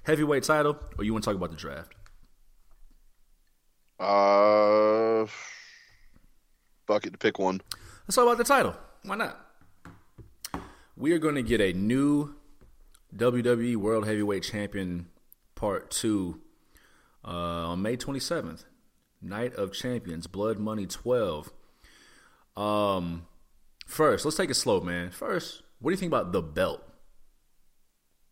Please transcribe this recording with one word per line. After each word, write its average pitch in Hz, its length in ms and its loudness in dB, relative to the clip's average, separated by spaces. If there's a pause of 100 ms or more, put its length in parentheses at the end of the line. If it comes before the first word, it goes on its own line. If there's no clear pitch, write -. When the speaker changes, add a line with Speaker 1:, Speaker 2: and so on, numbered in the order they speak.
Speaker 1:
heavyweight 147 400 2
title, 151 340 2 (180)
or 101 80 -4
you 107 80 0
wanna 110 100 -2
talk 107 140 -2
about 90 140 -6
the 82 60 -14
draft? 76 380 -14 (2000)
Speaker 2:
Uh, 107 1300 6 (1600)
fuck 104 200 2
it, 95 60 -8
to 95 60 -16
pick 107 200 0
one. 95 220 0 (460)
Speaker 1:
Let's - 100 -6
talk 247 80 6
about 240 140 4
the 240 60 2
title. 185 300 4 (280)
Why 196 140 -8
not? - 300 -6 (1500)
We 151 160 0
are 170 60 2
gonna 147 240 0
get 110 180 2
a 95 120 4
new 139 640 2 (800)
W 120 280 0
W 120 280 2
E 120 60 0
World 107 300 0
Heavyweight 104 360 0
Champion 95 640 -6 (460)
Part 101 360 -4
Two, 98 500 -2 (840)
uh, - 40 -16
on 85 540 -4
May 113 140 -2
twenty-seventh. 127 680 -8 (580)
Night 113 320 -6
of 98 200 -4
Champions, 90 520 -8
Blood 104 320 -4
Money 107 280 -6
twelve. 98 680 -2 (1040)
Um, 98 680 0 (600)
first, 147 380 2
let's 151 120 -2
take 185 140 0
it 127 40 -2
slow, 101 260 2
man. 87 300 -4
First, - 520 -6 (160)
what 139 120 -2
do - 20 2
you 190 60 -2
think 185 120 -4
about 98 220 0
the 95 100 0
belt? 78 400 -2 (1500)